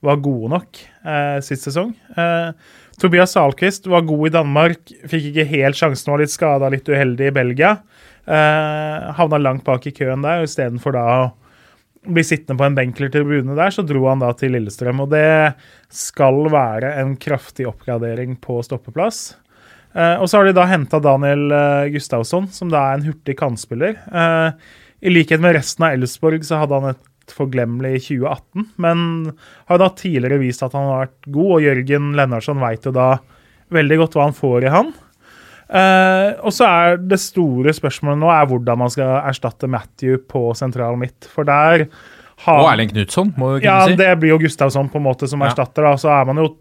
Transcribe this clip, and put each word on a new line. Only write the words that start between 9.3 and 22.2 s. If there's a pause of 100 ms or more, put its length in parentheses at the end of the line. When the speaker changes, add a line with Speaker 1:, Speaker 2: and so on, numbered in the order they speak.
Speaker 1:
langt
bak
i
køen
der,
og
i
stedet
for
da (220)
å (720)
bli
sittende
på
en
benk
eller
tribune
der,
så
dro
han
da
til
Lillestrøm,
og
det (360)
skal
være (100)
en
kraftig
oppgradering
på
stoppeplass. (600)
Eh,
og
så
har
de
da
hentet
Daniel,
eh,
Gustavsson,